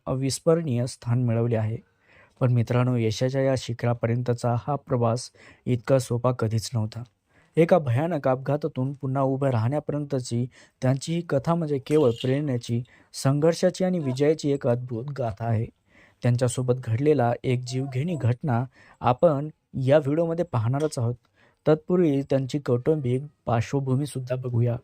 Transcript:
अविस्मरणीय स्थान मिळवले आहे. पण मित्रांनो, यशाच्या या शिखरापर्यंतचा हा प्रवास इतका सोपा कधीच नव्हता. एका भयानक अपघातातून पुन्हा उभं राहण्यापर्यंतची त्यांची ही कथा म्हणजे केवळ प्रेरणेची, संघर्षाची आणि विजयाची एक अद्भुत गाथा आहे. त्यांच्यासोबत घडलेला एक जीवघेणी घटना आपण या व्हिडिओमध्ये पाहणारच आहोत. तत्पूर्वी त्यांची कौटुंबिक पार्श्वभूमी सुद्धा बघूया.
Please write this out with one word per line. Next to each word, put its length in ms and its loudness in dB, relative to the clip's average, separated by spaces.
अविस्मरणीय 800 0
स्थान 380 -2
मिळवले 320 0
आहे. 340 -4
पण 140 2
मित्रांनो, 420 2
यशाच्या 460 0
या 160 2
शिखरापर्यंतचा 1000 -2
हा 160 -4
प्रवास 560 -2
इतका 340 2
सोपा 320 0
कधीच 420 -2
नव्हता. 300 -4
एका 200 6
भयानक 500 0
अपघातातून 680 -2
पुन्हा 300 -2
उभं 260 0
राहण्यापर्यंतची 960 -2
त्यांची 320 0
ही 160 -2
कथा 260 0
म्हणजे 220 -2
केवळ 340 2
प्रेरणेची, 720 -2
संघर्षाची 720 2
आणि 160 0
विजयाची 520 0
एक 160 -2
अद्भुत 380 -2
गाथा 260 -6
आहे. 200 0
त्यांच्यासोबत 500 2
घडलेला 500 2
एक 240 0
जीवघेणी 480 -4
घटना 500 0
आपण 500 2
या 140 6
व्हिडिओमध्ये 480 0
पाहणारच 540 -2
आहोत. 160 0
तत्पूर्वी 540 2
त्यांची 380 -2
कौटुंबिक 600 0
पार्श्वभूमी 600 0
सुद्धा 300 -6
बघूया. 480 0